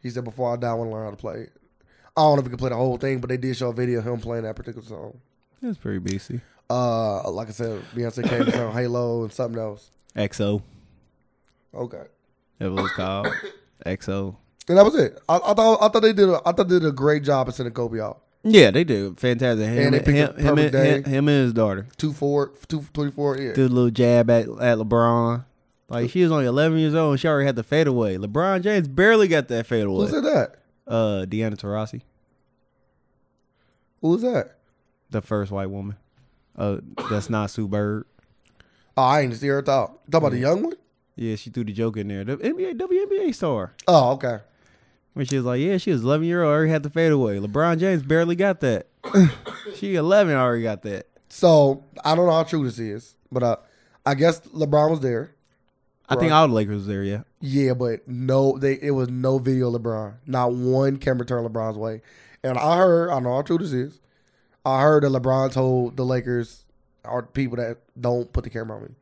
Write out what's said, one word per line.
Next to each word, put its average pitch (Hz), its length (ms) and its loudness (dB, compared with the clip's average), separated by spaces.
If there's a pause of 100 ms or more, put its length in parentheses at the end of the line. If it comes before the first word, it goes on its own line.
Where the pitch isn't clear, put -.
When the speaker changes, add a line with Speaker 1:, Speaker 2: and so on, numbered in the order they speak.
Speaker 1:
He 127 80 -10
said, 123 140 -10
"Before 120 280 -6
I 120 40 -6
die, 120 140 -6
I 117 40 -2
wanna 117 180 -6
learn 110 120 -10
how 107 60 -10
to 101 60 -16
play 110 260 -12
it." - 100 -20 (640)
I 160 60 2
don't 151 140 6
know - 40 2
if 131 40 -4
we 127 60 -10
can 120 80 -12
play 127 120 -4
the 117 60 -4
whole 123 200 0
thing, 135 240 -4
but 123 80 -8
they 127 80 -4
did 127 200 -4
show 123 120 -4
a 120 60 -4
video 123 240 -2
of 110 80 -6
him 120 140 -6
playing 113 240 -8
that 107 120 -10
particular 113 300 -16
song. 110 320 -16 (420)
Speaker 2:
That's 233 180 -8
pretty 101 200 -6
beastie. 120 420 -8 (280)
Speaker 1:
Uh, 113 640 -2
like 107 180 -8
I 107 40 -16
said, 113 300 -8 (120)
Beyonce 120 340 -6
came 123 180 0
to 123 60 -2
song 120 200 -4
Halo 120 520 -4
and 107 80 -12
something 117 280 -6
else. 107 300 -12 (260)
Speaker 2:
X 104 240 -4
O. 104 220 0 (1120)
Speaker 1:
Okay. 120 300 -12 (540)
Speaker 2:
That 98 140 -6
was 98 200 -4
called 98 360 -6 (280)
Speaker 1:
<coughs> - 300 -20
Speaker 2:
X - 220 -8
O. 98 280 -8 (320)
Speaker 1:
And 175 100 6
that 202 60 12
was 233 100 4
it. 175 240 0 (100)
I, 165 80 4
I 202 180 0
thought, 220 280 4
I 214 60 6
thought 214 140 2
they 220 100 4
did 196 160 4
a, 170 180 2
I 170 60 0
thought 180 160 0
they 180 100 4
did 160 80 0
a 147 60 0
great 143 320 0
job 135 240 0
of 127 60 -10
sending 120 200 -8
Kobe 113 260 -6
out. 107 200 -10 (220)
Speaker 2:
Yeah, 214 280 10
they 139 140 2
did 98 340 -2
fantastic. 120 480 0
Him 120 180 -2
Speaker 1:
And 143 100 2
they - 40 2
Speaker 2:
and, - 80 0
Speaker 1:
picked 143 120 4
Speaker 2:
him, 147 180 4
Speaker 1:
a - 40 -8
Speaker 2:
him 147 160 4
Speaker 1:
perfect 151 180 2
Speaker 2:
and, 135 100 4
Speaker 1:
day. 151 140 4
Speaker 2:
him, 139 60 -6
him 139 240 0
and 143 160 4
his 120 80 0
daughter. 104 340 0 (100)
Speaker 1:
Two 156 160 -4
four, 143 400 -2 (160)
two 151 160 -6 (100)
twenty-four, 143 440 -4
yeah. 135 160 -8
Speaker 2:
Did 131 160 4
a 123 40 0
little 123 160 4
jab 120 400 4
at, 117 180 6
at 117 300 0
LeBron. 117 680 0 (440)
Like, 120 220 -4
she 180 120 2
was 170 100 4
only 143 140 2
eleven 151 320 2
years 156 160 2
old 160 180 2
and 135 80 0
she 170 80 0
already 139 180 2
had 131 100 0
the 117 60 -6
fadeaway. 123 540 0
LeBron 160 460 -2
James 190 260 0
barely 196 400 4
got 151 200 2
that 113 180 -4
fadeaway. 101 400 0
Speaker 1:
Who - 60 -2
said 285 120 -2
that? 285 320 0 (300)
Speaker 2:
Uh, 104 420 -2
Deanna 107 280 -4
Taurasi. 107 440 -8 (2000)
Speaker 1:
Who 160 100 0
was 202 120 2
that? 240 340 -2 (540)
Speaker 2:
The 107 120 -4
first 101 300 -4
white 98 180 -6
woman. 98 260 -12 (600)
Uh, 101 220 -4 (320)
that's 104 200 -4
not 107 200 -2
Sue 107 180 -6
Bird. 104 360 -4 (920)
Speaker 1:
Oh, 135 60 2
I 139 200 4
ain't 123 120 -2
see 120 140 -8
her 139 140 0
talk. 135 480 -2
Talking 156 160 2
about 131 60 2
the 123 60 -4
Speaker 2:
Yeah. 127 120 0
Speaker 1:
young 190 140 0
one? 339 100 -6 (400)
Speaker 2:
Yeah, 113 220 -6
she 110 140 -16
threw 117 140 -6
the 104 80 -8
joke 110 240 -4
in 101 120 -8
there. 98 160 -8
The 127 180 -6
N 302 140 -2
B 370 80 -4
A, 359 100 -6
W 359 280 -2
N 403 60 -6
B 392 200 -2
A 254 40 -2
star. 120 400 -4 (140)
Speaker 1:
Oh, 135 260 6
okay. 123 260 -4 (760)
Speaker 2:
When 139 120 -6
she 135 100 -4
was 127 80 -2
like, 123 160 -2
"Yeah, 190 160 0
she 185 160 -4
was 123 100 0
eleven 151 240 0
year 175 160 0
old, 147 120 2
already 156 160 2
had 156 120 0
the 147 80 -8
fadeaway. 143 480 2
LeBron 143 400 0
James 180 240 0
barely 165 340 0
got 190 240 0
that." 117 260 -2 (180)
<coughs> 185 260 6 (460)
She 196 180 -6
eleven, 175 400 4
already 123 300 2
got 107 180 -4
that. 101 240 -10 (220)
Speaker 1:
So, 143 540 4 (220)
I 151 100 2
don't 175 120 4
know 170 60 4
how 160 120 4
true 160 200 -4
this 117 140 -6
is, 113 360 -10 (160)
but, 123 120 -2
uh, 117 140 0 (480)
I 139 100 0
guess 160 260 2
LeBron 151 500 0
was 160 100 -2
there. 127 340 -4 (760)
Speaker 2:
I - 60 0
think 156 160 2
Speaker 1:
Right. 156 80 6
Speaker 2:
all 160 100 6
the 120 60 2
Lakers 104 200 0
was 98 120 -6
there, 98 180 -4
yeah. 101 180 -6 (180)
Speaker 1:
Yeah, 135 340 0
but 120 320 -6
no, 131 520 0
they, 135 160 0
it 147 160 -6
was 131 180 -2
no 127 300 -2
video 127 360 0
of 117 60 -4
LeBron. 110 340 -6 (120)
Not 123 260 -2
one 131 460 0
camera 127 260 -2
turned 120 240 -4
LeBron's 110 300 -6
way. 110 240 -8 (420)
And 127 140 -2
I 165 180 2
heard, 175 340 4
I 165 40 -2
don't 131 80 -2
know 123 140 -2
how 143 60 -2
true 165 160 -2
this 170 140 -4
is, 127 260 -6 (680)
I 131 160 2
heard 151 220 6
that 139 80 2
LeBron 131 400 0
told 127 440 0
the 131 80 -4
Lakers, 120 600 -4 (400)
or 123 180 -6
people 123 340 -4
that, 117 220 -8 (200)
"Don't 120 340 -2
put - 120 -4
the - 60 -12
camera 113 260 -8
on 104 80 -16
me." 113 40 -20 (140)